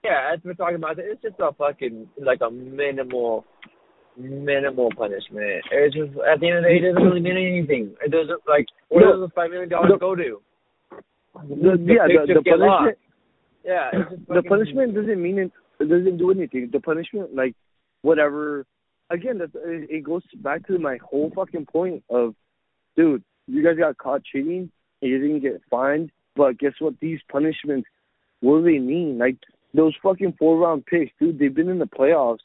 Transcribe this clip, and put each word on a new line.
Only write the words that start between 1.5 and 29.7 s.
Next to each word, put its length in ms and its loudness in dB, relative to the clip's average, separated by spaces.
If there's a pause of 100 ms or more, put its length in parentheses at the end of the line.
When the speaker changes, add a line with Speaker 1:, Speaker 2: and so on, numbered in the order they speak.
Speaker 1:
fucking, 560 -6 (100)
like, 220 0
a 80 -2
minimal, 960 -6 (720)
minimal 800 -2
punishment. 760 -6
It's 240 2
just, 220 -6
at 220 2
the 80 0
end 100 0
of 60 -2
the 60 4
day, 80 6
it 160 2
doesn't 100 4
really 180 4
mean 160 -2
anything. 640 -2
It 80 -2
doesn't, 360 -2
like, 180 4 (240)
where 160 10
Speaker 2:
No. 60 8
Speaker 1:
does 180 0
the 60 -18
five 160 -4
million 180 -8
dollars 220 2
Speaker 2:
No. 60 6
Speaker 1:
go 180 -2
to? 260 -6 (920)
Speaker 2:
The, 420 2
Speaker 1:
The 160 4
Speaker 2:
yeah, 140 6
Speaker 1:
pig 140 6
Speaker 2:
the, 120 0
Speaker 1:
just 60 8
Speaker 2:
the 40 2
Speaker 1:
get 160 6
lost. 200 4
Speaker 2:
punishment, 180 2 (640)
Speaker 1:
Yeah, 300 -2
it's 160 -4
just 180 -16
Speaker 2:
the 80 -8
Speaker 1:
fucking 140 2
Speaker 2:
punishment 460 0
doesn't 260 -2
mean 160 -2
it, 140 -4 (280)
it 100 0
doesn't 280 2
do 140 2
anything. 400 -4
The 80 -2
punishment, 560 -6
like, 200 -2 (460)
whatever. 640 0 (460)
Again, 260 -6
that, 160 -8
it, 380 -10
it 120 -8
goes 200 -6 (140)
back 300 -8
to 120 -2
my 180 -4
whole 380 -4
fucking 320 -8
point 420 -4
of, 240 0 (640)
dude, 280 2 (220)
you 180 -2
guys 140 2
got 200 0
caught 260 -4
cheating 480 -8 (300)
and 100 -2
you 80 0
didn't 220 -2
get 280 -6
fined, 420 -2 (240)
but 220 2
guess 220 -2
what? 200 -4
These 200 -6 (120)
punishments, 560 -4 (520)
what 200 4
do 40 0
they 160 4
mean? 400 -2
Like, 180 0 (360)